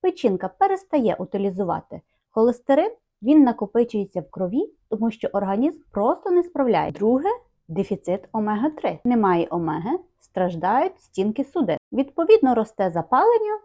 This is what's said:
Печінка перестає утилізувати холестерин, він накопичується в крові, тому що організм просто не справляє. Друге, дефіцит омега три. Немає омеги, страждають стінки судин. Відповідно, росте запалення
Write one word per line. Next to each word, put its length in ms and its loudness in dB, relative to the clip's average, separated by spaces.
Печінка 460 0
перестає 720 0
утилізувати 800 -6
холестерин, 640 2
він 220 6
накопичується 760 -2
в 80 -16
крові, 440 -4
тому 220 -2
що 220 -8
організм 480 -2
просто 380 -2
не 140 2
справляє. 480 0
Друге, 380 0
дефіцит 640 -4
омега 380 -2
три. 340 -6
Немає 460 2
омеги, 500 -4
страждають 840 -2
стінки 420 -4
судин. 340 -2
Відповідно, 640 2
росте 340 -2
запалення 760 0